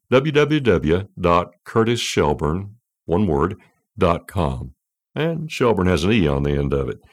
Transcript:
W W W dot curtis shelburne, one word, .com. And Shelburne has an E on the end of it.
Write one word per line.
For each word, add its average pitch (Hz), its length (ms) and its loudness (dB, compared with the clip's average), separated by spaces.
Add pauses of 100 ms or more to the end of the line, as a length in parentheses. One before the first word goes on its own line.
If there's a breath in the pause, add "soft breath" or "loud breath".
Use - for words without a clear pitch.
(100)
W 139 220 2
W 147 280 2
W 92 480 2 (100)
dot 87 340 2 (120)
curtis 113 360 0
shelburne, 85 760 -2 (280)
one 95 220 0
word, 82 300 0 (720 soft breath)
.com. 65 460 -4 (400)
And 156 360 -4
Shelburne 95 380 0
has 82 160 2
an 101 80 2
E 92 160 2
on 69 160 0
the 71 120 0
end 71 160 -2
of 67 160 -2
it. 60 100 -10 (140 soft breath)